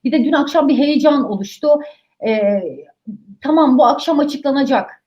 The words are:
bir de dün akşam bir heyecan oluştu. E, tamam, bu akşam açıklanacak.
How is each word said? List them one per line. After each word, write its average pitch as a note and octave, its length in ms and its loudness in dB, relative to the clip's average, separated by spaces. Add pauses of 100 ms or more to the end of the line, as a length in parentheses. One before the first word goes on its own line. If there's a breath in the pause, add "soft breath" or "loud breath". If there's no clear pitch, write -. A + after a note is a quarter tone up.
bir B3 80 0
de C#4 120 2
dün D4+ 80 0
akşam D4 360 0
bir C4 100 2
heyecan C#4+ 520 2
oluştu. G3+ 380 -6 (580 loud breath)
E, G#3 340 0 (800)
tamam, C#4+ 380 2
bu D4 60 6
akşam E4 340 0
açıklanacak. C#4 720 -2 (160)